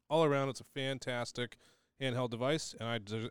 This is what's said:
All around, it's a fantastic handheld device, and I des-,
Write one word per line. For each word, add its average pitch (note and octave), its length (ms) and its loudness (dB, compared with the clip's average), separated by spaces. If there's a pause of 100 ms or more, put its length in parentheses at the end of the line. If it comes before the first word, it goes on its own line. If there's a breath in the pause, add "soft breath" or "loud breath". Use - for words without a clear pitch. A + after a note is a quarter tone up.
All D#3+ 160 6
around, C#3 240 4
it's B2+ 140 -6
a - 20 -20
fantastic B2 920 -4 (420 soft breath)
handheld B2+ 300 0
device, B2+ 500 0
and A2+ 80 -2
I A#2 100 0
des-, A2 320 -4